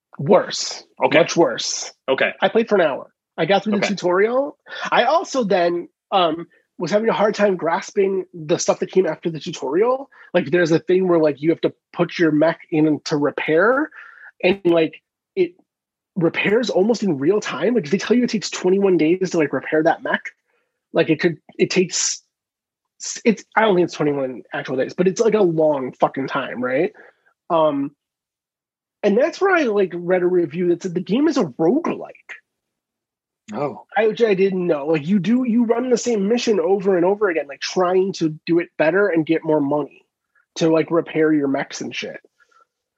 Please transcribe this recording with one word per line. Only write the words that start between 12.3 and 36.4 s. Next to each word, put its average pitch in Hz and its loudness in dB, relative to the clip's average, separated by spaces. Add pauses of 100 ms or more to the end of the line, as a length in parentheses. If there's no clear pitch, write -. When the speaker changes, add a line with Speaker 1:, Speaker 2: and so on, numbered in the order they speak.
Speaker 1:
mech 160 2 (100)
in 156 2
to 160 -2
repair, 170 0 (520)
and, 190 2
like, 165 0 (320)
it 175 -2 (640)
repairs 196 0
almost 202 0
in 170 0
real 185 0
time. 214 -2
Like, 160 -2
they 208 2
tell - 0
you 247 2
it 240 -2
takes - -4
twenty-one 190 2
days 170 2
to, 175 -2
like, 147 0
repair 156 -2
that 160 0
mech. - -6 (600)
Like, 160 2
it 160 2
could, 170 0 (200)
it - 2
takes, - -2 (1000)
it's, 220 0 (100)
I 214 2
don't 214 4
think 175 2
it's - -8
twenty-one 139 -4 (100)
actual 139 -6
days, 127 -2
but 185 0
it's, 185 0
like, 220 2
a 214 2
long 156 0
fucking 139 -2
time, 127 -6
right? 131 -2 (560)
Um, 147 0 (1080)
and 202 2
that's 311 0
where 392 2
I, 330 2
like, 202 0
read 175 -2
a 180 2
review 175 0
that 170 0
said 185 -6
the 175 -4
game 262 0
is 294 0
a 220 2
roguelike. 170 -2 (1400)
Speaker 2:
Oh. 123 -8 (100)
Speaker 1:
I, 220 2
which 214 -2
I 214 4
didn't 185 0
know. 147 -2
Like, 156 0
you 196 2
do, 240 0
you 240 2
run 240 0
the 240 4
same 214 -2
mission 233 0